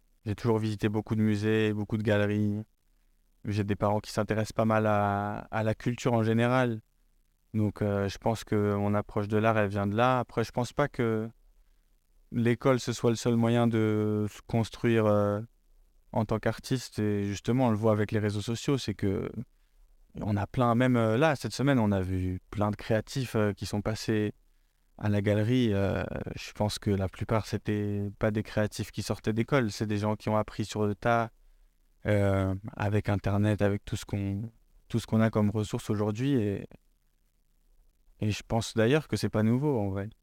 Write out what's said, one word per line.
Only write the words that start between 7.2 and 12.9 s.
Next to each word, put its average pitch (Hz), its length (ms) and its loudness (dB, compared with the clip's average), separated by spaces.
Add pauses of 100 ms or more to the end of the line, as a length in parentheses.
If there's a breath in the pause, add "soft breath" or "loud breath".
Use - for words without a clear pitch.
Donc, 107 280 0
euh, 101 260 0
je 95 120 -6
pense - 260 -2
que 104 300 2
mon 101 180 0
approche 104 340 -2
de 107 100 0
l'art, 110 200 4
elle 104 100 2
vient 101 180 -2
de 101 120 -2
là. 127 220 2
Après, 117 260 -2
je - 60 -16
pense 123 200 -4
pas 143 160 0
que 113 420 -2 (1040)
l'école, 120 480 2
ce 120 140 -4